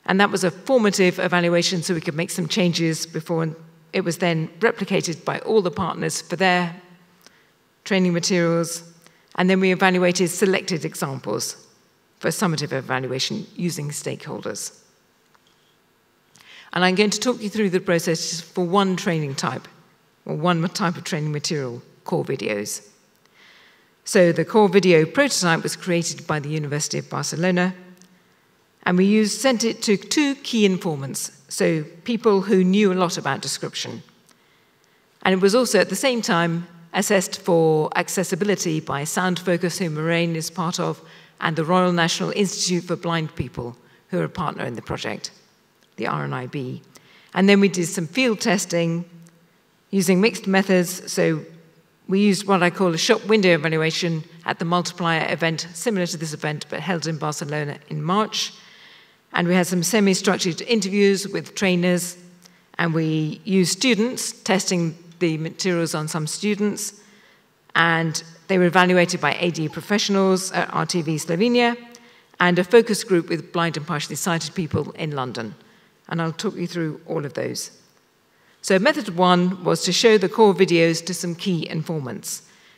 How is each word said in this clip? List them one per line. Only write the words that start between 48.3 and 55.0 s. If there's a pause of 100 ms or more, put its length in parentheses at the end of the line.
testing (840)
using
mixed
methods.
So (600)
we
used
what
I
call
a
shop
window
evaluation (220)
at
the
Multiplier